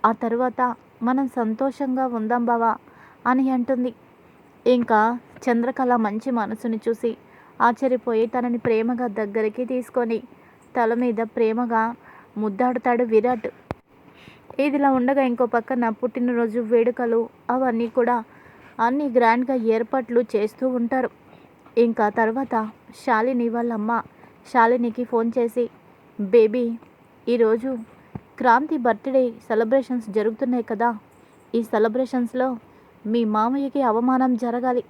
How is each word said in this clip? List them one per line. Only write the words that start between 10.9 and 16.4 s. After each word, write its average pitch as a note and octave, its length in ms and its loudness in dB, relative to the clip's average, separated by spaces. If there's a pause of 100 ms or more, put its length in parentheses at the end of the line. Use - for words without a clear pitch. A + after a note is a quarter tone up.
మీద A#3+ 300 -2
ప్రేమగా A3+ 600 0 (540)
ముద్దాడుతాడు A#3+ 680 0
విరాట్. A3+ 460 0 (1080)
ఇదిలా C#4+ 320 2
ఉండగా C4 320 2
ఇంకో A#3+ 220 0
పక్కన A#3 440 -2
పుట్టినరోజు A#3 680 -2